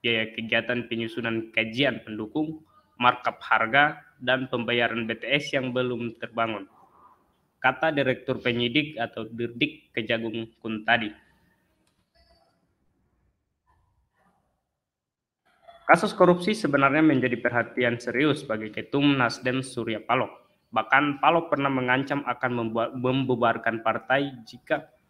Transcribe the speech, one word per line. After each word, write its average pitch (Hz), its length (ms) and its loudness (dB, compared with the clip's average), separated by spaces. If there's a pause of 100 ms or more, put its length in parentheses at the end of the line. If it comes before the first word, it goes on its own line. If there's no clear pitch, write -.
biaya 113 320 0
kegiatan 117 560 -2
penyusunan 113 640 -4
kajian 113 480 -2
pendukung, 113 640 -6 (320)
markup 123 400 2
harga, 127 640 2 (160)
dan 127 320 0
pembayaran 117 560 0
B 113 80 -4
T 113 160 -8
S 147 240 0
yang 131 160 -2
belum 120 480 -4
terbangun, 113 480 -4 (960)
kata 143 320 2
Direktur 127 480 -2
Penyidik 120 560 0
atau 113 320 -6
Dirdik 117 640 -6
Kejagung 113 640 -4
Kuntadi. 110 560 -2 (4000)
Kasus 175 320 6
korupsi 180 400 4
sebenarnya 143 480 4
menjadi 127 320 4
perhatian 120 640 0
serius 135 400 0
bagi 110 320 -6
Ketum 143 480 0
Nasdem 127 400 0
Surya 113 400 -6
Paloh. 117 320 0 (400)
Bahkan 139 480 2
Paloh 165 240 4
pernah 139 240 0
mengancam 135 560 0
akan 123 320 -4
membuat, 117 400 -2
membubarkan 120 880 0
partai 131 480 0 (160)
jika 143 400 -6 (200)